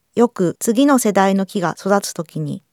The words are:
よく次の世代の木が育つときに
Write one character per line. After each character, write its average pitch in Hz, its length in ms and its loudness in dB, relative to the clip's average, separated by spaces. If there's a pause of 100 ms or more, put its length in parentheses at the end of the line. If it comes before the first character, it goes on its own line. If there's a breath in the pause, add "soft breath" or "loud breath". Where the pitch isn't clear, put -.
(160)
よ 233 120 2
く 180 320 -4
次 233 260 0
の 277 140 4
世 208 140 0
代 196 200 2
の 196 120 0
木 190 160 -6
が 165 180 -2
育 202 220 0
つ - 120 -10
と 165 120 -8
き - 160 -10
に 143 320 -8